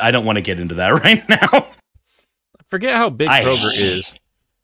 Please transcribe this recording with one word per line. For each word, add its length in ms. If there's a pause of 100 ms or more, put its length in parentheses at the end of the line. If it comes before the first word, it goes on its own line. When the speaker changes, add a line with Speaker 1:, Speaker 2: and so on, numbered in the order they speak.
Speaker 1:
I 100
don't 140
wanna 160
get 180
into 160
that 140
<laughs> 140
right 260
now. 380 (1000)
Speaker 2:
Forget 280
how 140
big 180
Speaker 1:
I 140
Speaker 2:
Kroger 280
Speaker 1:
hate 100
Speaker 2:
is. 340 (480)